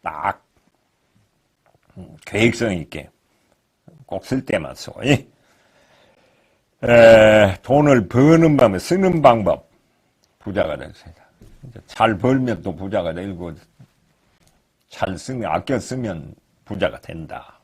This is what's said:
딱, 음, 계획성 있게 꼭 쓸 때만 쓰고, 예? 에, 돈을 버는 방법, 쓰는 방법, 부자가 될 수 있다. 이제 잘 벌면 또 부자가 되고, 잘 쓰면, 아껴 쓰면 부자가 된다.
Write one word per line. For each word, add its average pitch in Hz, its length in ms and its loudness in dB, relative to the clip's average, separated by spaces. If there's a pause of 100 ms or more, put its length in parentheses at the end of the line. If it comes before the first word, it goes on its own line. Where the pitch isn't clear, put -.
딱, 80 440 -10 (1500)
음, - 280 -20
계획성 110 480 -2
있게 78 360 -12 (960)
꼭 - 200 -10
쓸 131 180 -4
때만 80 320 -6
쓰고, - 300 -16
예? 139 200 0 (1600)
에, 110 800 6
돈을 139 480 2
버는 156 480 4
방법, 104 220 2
쓰는 180 420 -2
방법, 107 480 2 (680)
부자가 90 360 -4
될 71 180 -16
수 - 140 -20
있다. - 160 -20 (460)
이제 - 180 -20
잘 113 300 0
벌면 127 440 -2
또 92 140 -10
부자가 92 380 -6
되고, 87 400 -12 (1400)
잘 95 280 -8
쓰면, 117 320 -10
아껴 90 300 -4
쓰면 101 560 -12 (300)
부자가 - 340 -6
된다. - 640 -18